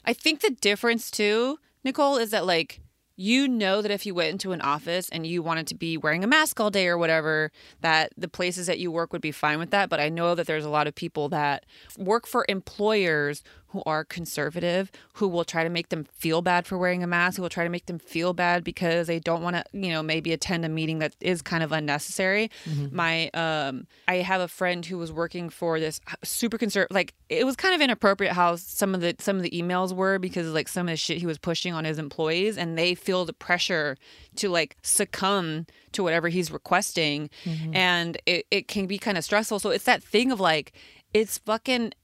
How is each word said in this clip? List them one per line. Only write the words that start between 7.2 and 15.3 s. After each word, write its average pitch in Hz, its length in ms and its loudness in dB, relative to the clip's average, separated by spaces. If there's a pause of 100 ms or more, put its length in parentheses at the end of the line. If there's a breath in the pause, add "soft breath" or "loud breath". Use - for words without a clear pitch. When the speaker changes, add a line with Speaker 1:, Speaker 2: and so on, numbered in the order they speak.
Speaker 1:
that 160 360 4
the 170 100 -6
places 180 400 -2
that 180 120 0
you 175 120 -2
work 165 220 -2
would 170 80 -6
be 156 100 -4
fine 151 280 0
with 170 100 -6
that. 202 180 4
But 156 120 0
I 147 100 2
know 170 240 2
that 170 140 -2
there's 156 180 -2
a 151 40 -6
lot 151 180 2
of 147 80 -6
people 151 340 -4
that 147 360 0 (320 soft breath)
work 208 280 0
for - 240 0
employers 185 960 0 (240 soft breath)
who - 200 -8
are 156 180 0
conservative, 170 840 -2 (220 soft breath)
who 208 140 0
will 170 160 0